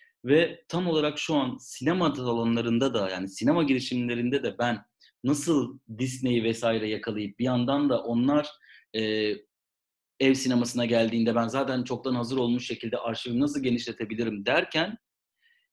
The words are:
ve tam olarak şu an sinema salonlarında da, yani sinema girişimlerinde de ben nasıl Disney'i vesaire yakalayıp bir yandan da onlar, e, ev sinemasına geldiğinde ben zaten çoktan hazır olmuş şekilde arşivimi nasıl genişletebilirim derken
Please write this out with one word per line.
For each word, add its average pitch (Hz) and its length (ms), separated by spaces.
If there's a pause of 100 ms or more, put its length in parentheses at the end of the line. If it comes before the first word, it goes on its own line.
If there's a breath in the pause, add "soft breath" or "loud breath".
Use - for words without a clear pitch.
(260 soft breath)
ve 156 420
tam 180 200
olarak 151 320
şu 160 160
an 131 240
sinema 160 560
salonlarında 117 800
da, 101 160
yani 92 200
sinema 156 340
girişimlerinde 123 800
de 110 160
ben 120 260 (380 soft breath)
nasıl 143 560 (180)
Disney'i 127 460
vesaire 113 460
yakalayıp 104 500
bir 120 60
yandan 131 440
da 120 140
onlar, 131 460 (460 soft breath)
e, 110 60 (1160)
ev 135 140
sinemasına 120 520
geldiğinde 113 500
ben 117 120
zaten 131 360
çoktan 127 320
hazır 120 220
olmuş 123 300
şekilde 117 300
arşivimi 117 440
nasıl 143 220
genişletebilirim 113 840
derken 170 520 (760)